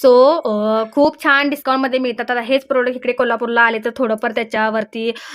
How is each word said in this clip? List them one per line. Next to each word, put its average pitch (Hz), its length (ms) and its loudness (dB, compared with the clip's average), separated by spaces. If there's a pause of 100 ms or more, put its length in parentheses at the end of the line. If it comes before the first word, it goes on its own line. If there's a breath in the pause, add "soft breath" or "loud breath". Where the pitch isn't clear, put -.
So, 269 400 6
अ, 214 480 0
खूप 302 300 2
छान 285 260 2
डिस्काउंटमध्ये 262 500 -2
मिळतात. 247 320 -4
आता 240 100 -2
हेच 262 260 -2
प्रोडक्ट 254 300 -2
इकडे 247 160 -4
कोल्हापूरला 233 500 0
आले 226 160 2
तर 226 180 -6
थोडंफार 226 340 -2
त्याच्यावरती, 220 840 -4 (220 loud breath)